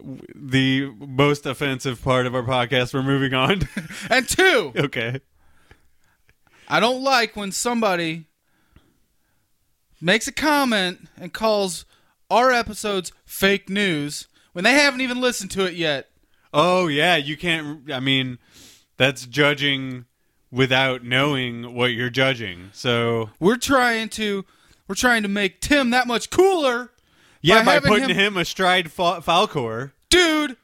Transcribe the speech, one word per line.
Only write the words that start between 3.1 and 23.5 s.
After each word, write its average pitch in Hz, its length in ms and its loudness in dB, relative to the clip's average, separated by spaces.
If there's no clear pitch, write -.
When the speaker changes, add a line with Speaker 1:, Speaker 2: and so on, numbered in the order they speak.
Speaker 1:
on. 135 340 0
<laughs> - 220 -14
Speaker 2:
And 254 200 0
two. 277 480 2
Speaker 1:
Okay. 131 420 -4
Speaker 2:
I 151 100 2
don't 254 240 0
like 254 320 0
when 202 160 -8
somebody 180 760 -2
makes 196 280 0
a 269 40 -8
comment 233 760 0
and 175 160 -16
calls 202 520 -2
our 240 220 4
episodes 214 600 -4
fake 196 440 0
news 170 600 -4
when 180 100 -8
they 233 100 4
haven't 277 280 2
even 247 180 -2
listened 240 320 -2
to 190 140 0
it 175 80 -4
yet. 156 360 -2
Speaker 1:
Oh, 180 340 4
yeah. 156 300 2
You 147 180 -4
can't, 151 560 -6
I 131 80 -4
mean, 131 380 0
that's 127 280 0
judging 135 800 -2
without 127 520 0
knowing 123 720 -2
what 123 160 0
you're 120 180 -4
judging. 117 640 -2
So 117 560 -2
Speaker 2:
We're 214 180 4